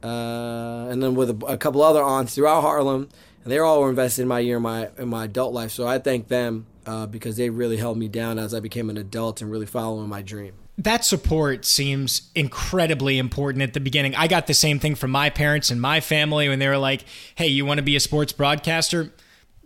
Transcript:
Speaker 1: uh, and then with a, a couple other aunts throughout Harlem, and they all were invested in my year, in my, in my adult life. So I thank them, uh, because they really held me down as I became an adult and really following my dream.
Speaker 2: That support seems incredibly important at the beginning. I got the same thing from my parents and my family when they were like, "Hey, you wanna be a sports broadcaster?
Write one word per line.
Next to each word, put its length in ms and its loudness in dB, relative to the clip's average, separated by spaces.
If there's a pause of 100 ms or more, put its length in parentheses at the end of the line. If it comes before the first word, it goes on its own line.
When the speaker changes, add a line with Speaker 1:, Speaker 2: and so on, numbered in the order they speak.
Speaker 1:
uh, 880 -6
and 120 -2
then 120 2
with 160 2
a, 160 -4
a 100 -2
couple 260 2
other 200 6
aunts 320 0
throughout 260 4
Harlem, 480 0 (340)
and 100 -6
they 60 2
all 220 6
were 80 4
invested 340 0
in 60 0
my 120 0
year, 160 0
in 60 -2
my, 360 -4
in 100 -6
my 160 -4
adult 300 -4
life. 160 -6
So 160 -4
I 120 0
thank 300 -2
them, 380 -2 (180)
uh, 220 -8
because 300 -8
they 120 0
really 280 -2
held 200 -2
me 120 -4
down 300 -4
as 140 -6
I 80 -6
became 300 -6
an 60 -8
adult 440 -6
and 100 -8
really 160 -6
following 420 -6
my 120 -10
dream. 340 -14 (220)
Speaker 2:
That 280 0
support 600 0
seems 720 0
incredibly 840 0
important 440 0
at 100 -2
the 80 -4
beginning. 360 0
I 100 4
got 220 2
the 60 2
same 260 4
thing 160 0
from 160 -2
my 180 4
parents 400 2
and 100 -2
my 200 2
family 480 2
when 100 0
they 80 2
were 120 2
like, 260 0 (320)
"Hey, 100 0
you 180 2
wanna 180 0
be 120 2
a 60 4
sports 320 0
broadcaster? 800 0 (540)